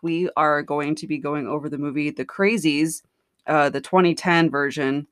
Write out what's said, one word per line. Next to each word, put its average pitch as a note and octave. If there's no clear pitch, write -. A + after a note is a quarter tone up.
we E3+
are D3+
going D3
to D3+
be D3+
going C#3+
over C#3+
the C#3
movie D3
The D3
Crazies, D#3+
uh, D3
the C#3
twenty F3
ten E3
version. C#3+